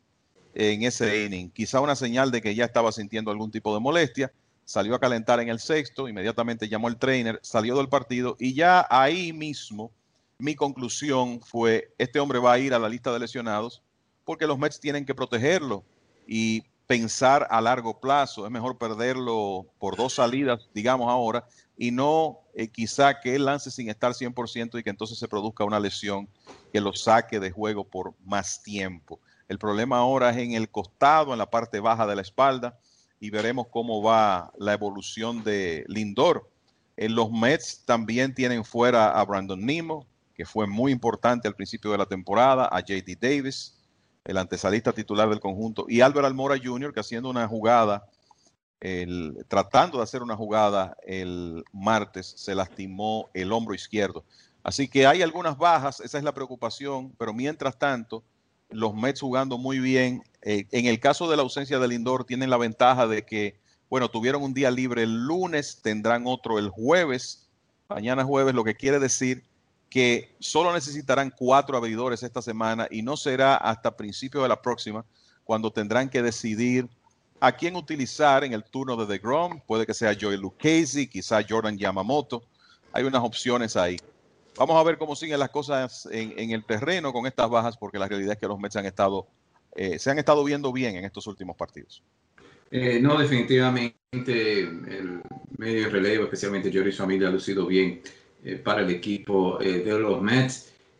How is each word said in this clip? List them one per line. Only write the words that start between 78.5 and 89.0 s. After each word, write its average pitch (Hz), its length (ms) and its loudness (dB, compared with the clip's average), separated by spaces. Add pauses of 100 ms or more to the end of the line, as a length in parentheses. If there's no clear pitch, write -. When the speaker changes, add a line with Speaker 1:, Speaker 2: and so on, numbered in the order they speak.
Speaker 1:
el 107 100 -6
turno 131 320 -6
de 113 100 -2
DeGrom. 131 540 -2
Puede 110 260 0
que 107 80 -4
sea 104 240 2
Joey 101 180 -2
Lucchesi, 143 680 0
quizá 107 420 0
Jordan 107 300 0
Yamamoto. 107 640 -2 (500)
Hay 123 120 0
unas 135 180 0
opciones 120 540 -2
ahí. 90 220 0 (580)
Vamos 147 200 2
a 160 80 8
ver 160 140 2
cómo 151 180 -6
siguen 151 240 -2
las 135 100 0
cosas 135 600 -4
en, 110 260 -6
en 113 140 -4
el 110 120 -4
terreno 139 480 -2
con 120 140 -4
estas 123 240 0
bajas, 117 260 0
porque 101 220 -10
la 98 80 -2
realidad 101 260 -2
es 107 60 -4
que 107 80 -4
los 101 120 -4
Mets 101 180 -8
han 98 100 -4
estado, 98 400 0 (480)